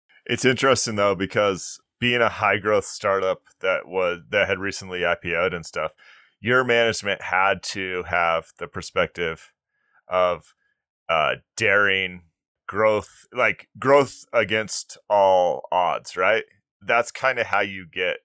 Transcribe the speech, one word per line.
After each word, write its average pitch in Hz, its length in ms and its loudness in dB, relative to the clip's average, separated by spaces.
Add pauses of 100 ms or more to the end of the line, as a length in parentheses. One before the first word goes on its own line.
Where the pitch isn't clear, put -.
(260)
It's 120 200 -2
interesting, 127 500 2
though, 101 200 2
because 98 640 -2 (180)
being 120 220 2
a 110 80 4
high 104 280 0
growth 101 280 0
startup 95 580 -2 (180)
that 92 260 -2
was, 90 320 -2 (100)
that 98 200 0
had 98 100 -2
recently 92 460 -6
I 87 100 2
P 87 180 -6
O'd 87 200 0
and 82 120 -8
stuff, 78 280 -8 (480)
your 127 240 2
management 117 560 0
had 95 420 0
to 92 400 -6
have 85 560 -2
the 87 80 -10
perspective 85 840 -6 (560)
of, 90 440 0 (540)
uh, 73 280 0 (200)
daring 95 680 0 (440)
growth, 107 640 0
like, 117 380 -2 (100)
growth 135 540 2
against 107 640 -2 (120)
all 92 640 4
odds, 85 460 -2
right? 101 260 2 (380)
That's 117 280 0
kinda 123 360 -2
how 98 160 0
you 95 260 -8
get 90 380 -4